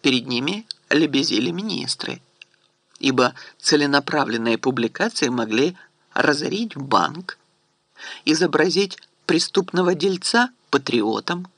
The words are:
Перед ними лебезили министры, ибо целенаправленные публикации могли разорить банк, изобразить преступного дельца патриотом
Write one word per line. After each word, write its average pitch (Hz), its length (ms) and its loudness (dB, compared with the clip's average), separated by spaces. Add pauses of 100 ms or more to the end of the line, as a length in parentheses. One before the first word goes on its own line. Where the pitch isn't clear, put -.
Перед 131 260 2
ними 143 380 -4 (240)
лебезили 139 600 2
министры, - 680 -6 (800)
ибо 127 340 2 (260)
целенаправленные 139 960 0
публикации 127 720 -2
могли 123 460 0 (380)
разорить 147 640 -2
банк, 139 600 -2 (840)
изобразить 160 760 2 (280)
преступного 180 720 2
дельца 190 560 0 (180)
патриотом 127 760 -2 (100)